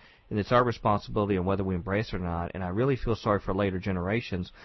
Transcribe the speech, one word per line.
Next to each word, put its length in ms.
And 100
it's 120
our 120
responsibility 760
on 80
whether 180
we 100
embrace 360
it 60
or 40
not. 340
And 100
I 40
really 300
feel 180
sorry 240
for 140
later 260
generations 720